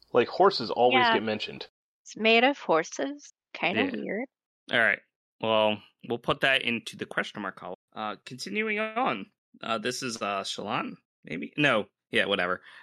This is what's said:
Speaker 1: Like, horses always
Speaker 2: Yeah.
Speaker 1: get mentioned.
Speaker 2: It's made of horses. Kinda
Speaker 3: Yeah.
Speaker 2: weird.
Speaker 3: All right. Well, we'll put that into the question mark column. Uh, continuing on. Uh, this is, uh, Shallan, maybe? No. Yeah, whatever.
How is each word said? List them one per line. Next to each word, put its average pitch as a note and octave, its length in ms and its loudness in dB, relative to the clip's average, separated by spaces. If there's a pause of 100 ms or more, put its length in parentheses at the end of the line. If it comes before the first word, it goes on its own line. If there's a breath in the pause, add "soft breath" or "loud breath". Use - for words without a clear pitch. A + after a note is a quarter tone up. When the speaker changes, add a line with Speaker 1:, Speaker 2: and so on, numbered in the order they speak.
(140)
Speaker 1:
Like, - 160 4
horses F3 420 4
always B3 380 4
Speaker 2:
Yeah. - 0 -
Speaker 1:
get A3 140 2
mentioned. A2 440 -6 (360)
Speaker 2:
It's - 140 -18
made A3+ 280 4
of C#4 140 2
horses. C4+ 760 -2 (200)
Kinda F#3+ 320 0
Speaker 3:
Yeah. - 60 -4
Speaker 2:
weird. G#3+ 360 -6 (440)
Speaker 3:
All A#2+ 80 2
right. G#2+ 200 2 (420)
Well, G#2+ 400 2 (260)
we'll A#2+ 120 -4
put D3 220 -2
that C3+ 220 4
into A#2 340 -4
the - 80 -8
question - 360 -6
mark F#2+ 160 -6
column. F#2 200 -12 (160)
Uh, G#2 320 -8
continuing G#3 540 -6
on. A3 520 -4 (300)
Uh, A2+ 160 -2
this B2 260 -4
is, A2+ 180 -6
uh, G2+ 220 -4
Shallan, A2 540 -6 (260)
maybe? - 340 -10
No. B2+ 300 4 (240)
Yeah, A2 140 2
whatever. F#2 360 0 (220 loud breath)